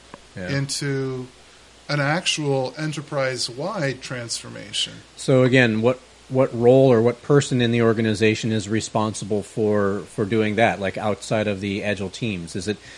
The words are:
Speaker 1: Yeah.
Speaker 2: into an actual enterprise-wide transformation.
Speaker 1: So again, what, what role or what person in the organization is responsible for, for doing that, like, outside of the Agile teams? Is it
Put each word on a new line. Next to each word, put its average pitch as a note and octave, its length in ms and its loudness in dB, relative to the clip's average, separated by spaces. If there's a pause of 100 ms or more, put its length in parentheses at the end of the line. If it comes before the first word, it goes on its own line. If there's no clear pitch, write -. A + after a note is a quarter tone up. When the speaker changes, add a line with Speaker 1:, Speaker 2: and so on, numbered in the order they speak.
(360)
Speaker 1:
Yeah. F#2 140 -8
Speaker 2:
into C3+ 760 -4 (640)
an D3 100 0
actual C#3 760 -2
enterprise-wide C3+ 1300 -4
transformation. A2+ 920 -8 (240)
Speaker 1:
So C3 260 4
again, A#2+ 400 4
what, B2 160 2 (300)
what C3 300 0
role B2+ 340 8
or A2 100 6
what A#2+ 200 0
person C#3 400 2
in A#2 100 2
the A#2 100 2
organization A2 720 2
is G2+ 160 -4
responsible G#2+ 760 -2
for, G#2 580 0
for F#2 240 -6
doing G#2+ 320 0
that, G2+ 240 2
like, F#2+ 180 -4
outside G#2+ 500 -2
of G2 120 -4
the G2+ 220 -4
Agile G2 280 -4
teams? F#2 440 -8
Is G2 140 -6
it G#2 80 -4 (220)